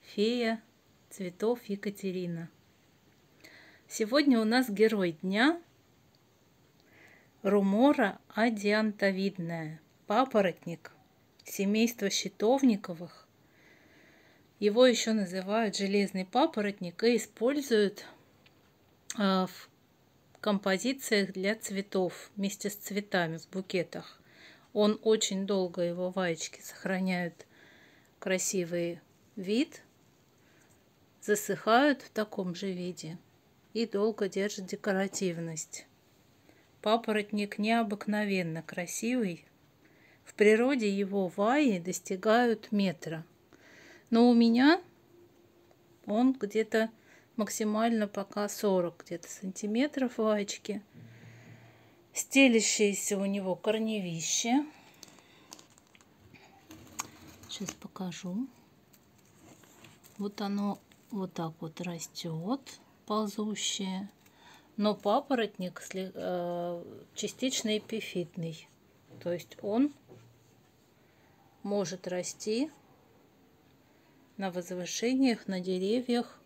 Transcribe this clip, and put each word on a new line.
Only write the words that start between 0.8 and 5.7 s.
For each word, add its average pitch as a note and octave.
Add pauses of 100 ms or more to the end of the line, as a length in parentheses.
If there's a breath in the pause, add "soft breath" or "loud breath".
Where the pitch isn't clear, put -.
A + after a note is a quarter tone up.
цветов G#3
Екатерина. F#3 (1400 loud breath)
Сегодня B3
у A3
нас B3
герой G3+
дня A#3+ (1800 soft breath)